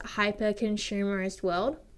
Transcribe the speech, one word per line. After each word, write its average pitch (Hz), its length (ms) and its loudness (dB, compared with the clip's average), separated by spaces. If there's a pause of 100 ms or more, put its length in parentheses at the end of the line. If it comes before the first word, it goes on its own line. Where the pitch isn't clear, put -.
hyper-consumerist 208 1400 0
world. 196 360 2 (180)